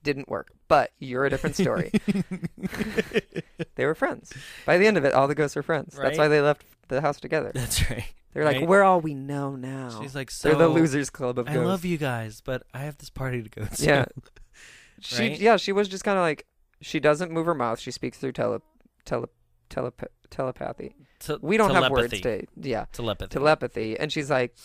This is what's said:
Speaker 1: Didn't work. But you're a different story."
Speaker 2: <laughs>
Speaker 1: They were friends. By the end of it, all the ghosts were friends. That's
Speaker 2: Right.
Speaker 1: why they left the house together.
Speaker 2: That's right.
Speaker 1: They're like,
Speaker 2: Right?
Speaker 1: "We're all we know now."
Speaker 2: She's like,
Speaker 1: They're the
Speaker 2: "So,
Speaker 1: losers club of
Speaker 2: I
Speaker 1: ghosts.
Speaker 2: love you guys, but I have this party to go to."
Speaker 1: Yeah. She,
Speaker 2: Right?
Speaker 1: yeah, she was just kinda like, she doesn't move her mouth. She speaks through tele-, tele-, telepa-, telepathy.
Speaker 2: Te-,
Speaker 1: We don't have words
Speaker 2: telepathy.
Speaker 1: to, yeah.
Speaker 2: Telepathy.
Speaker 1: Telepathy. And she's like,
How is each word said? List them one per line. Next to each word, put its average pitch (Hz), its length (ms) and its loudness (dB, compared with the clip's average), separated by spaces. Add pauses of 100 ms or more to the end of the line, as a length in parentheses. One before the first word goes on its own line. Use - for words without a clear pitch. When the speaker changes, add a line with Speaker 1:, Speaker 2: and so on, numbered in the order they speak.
Speaker 1:
Didn't 139 260 -4
work. 98 220 -6 (180)
But 143 300 6
you're 131 260 -2
a 139 40 4
different 135 280 -2
story." 117 340 0 (160)
Speaker 2:
<laughs> 185 480 -4 (1200)
Speaker 1:
They 131 100 -2
were 156 100 0
friends. - 380 -4 (320)
By 165 120 4
the 196 100 6
end 214 100 4
of 139 80 2
it, 135 80 4
all 131 140 4
the 147 80 -2
ghosts 143 200 0
were 147 80 -4
friends. - 320 -4
That's 139 220 -2
Speaker 2:
Right. - 0 -
Speaker 1:
why 156 100 6
they 151 140 6
left 143 220 2 (240)
the 135 140 -2
house 147 180 -2
together. 147 340 -4
Speaker 2:
That's - 360 0
right. 110 160 -6 (280)
Speaker 1:
They're 143 120 -2
like, 139 120 2
Speaker 2:
Right? 151 100 0
Speaker 1:
"We're 196 160 8
all 185 180 6
we 156 120 -4
know 139 420 -6
now." 127 460 -10
Speaker 2:
She's 135 140 -12
like, 135 160 -8
Speaker 1:
They're - 240 2
the 147 120 0
Speaker 2:
"So, 160 60 6
Speaker 1:
losers 147 360 2
club 123 300 -4
of 120 80 -2
Speaker 2:
I 151 60 -4
Speaker 1:
ghosts. 131 140 0
Speaker 2:
love 180 180 -2
you 175 120 -2
guys, 117 440 -4
but 127 220 -8 (100)
I 123 60 -10
have 143 180 -10
this - 120 -20
party 127 340 -6
to 107 60 -14
go - 160 -10
to." - 200 -4
Speaker 1:
Yeah. 143 200 4 (960)
She, 117 300 -2
Speaker 2:
Right? 156 100 -8
Speaker 1:
yeah, 214 180 6
she - 140 -2
was 202 160 0
just 185 160 -10
kinda 196 180 2
like, 160 240 -2 (360)
she - 180 -4
doesn't 151 320 2
move 165 140 -2
her 170 80 2
mouth. 120 260 -2
She - 120 -12
speaks - 260 -8
through 135 160 -6
tele-, 113 280 -2 (440)
tele-, 127 240 -4 (400)
telepa-, - 380 -8 (220)
telepathy. - 680 -8 (240)
Speaker 2:
Te-, 151 220 -6
Speaker 1:
We 180 160 2
don't 208 140 4
have 131 200 4
words 120 220 0
Speaker 2:
telepathy. 104 340 -4 (140)
Speaker 1:
to, 139 60 -10
yeah. 110 240 -4
Speaker 2:
Telepathy. 104 380 -6
Speaker 1:
Telepathy. 131 680 0
And 151 120 -4
she's 143 180 -4
like, 131 240 0 (120)